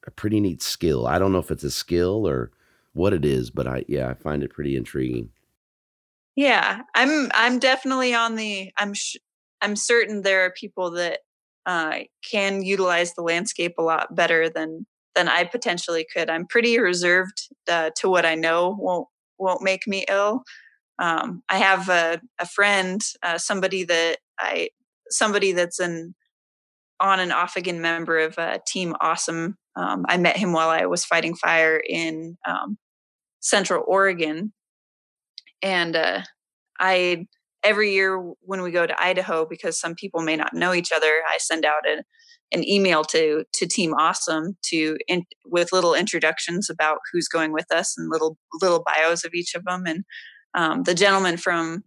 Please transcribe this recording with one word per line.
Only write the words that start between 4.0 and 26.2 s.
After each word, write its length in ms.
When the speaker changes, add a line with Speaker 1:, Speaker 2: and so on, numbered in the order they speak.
Speaker 1:
I 60
find 280
it 100
pretty 240
intriguing. 540
Speaker 2:
Yeah, 460
I'm, 400
I'm 240
definitely 560
on 220
the, 420
I'm 160
sh-, 220
I'm 160
certain 460
there 240
are 40
people 420
that, 280
uh, 360
can 340
utilize 520
the 80
landscape 560
a 40
lot 340
better 340
than, 340
than 140
I 160
potentially 680
could. 160
I'm 180
pretty 340
reserved, 680
uh, 280
to 100
what 180
I 80
know 420
won't, 300
won't 240
make 240
me 220
ill. 340
Um, 500
I 100
have 300
a, 320
a 60
friend, 540
uh, 160
somebody 460
that 340
I, 300
somebody 420
that's 260
an 360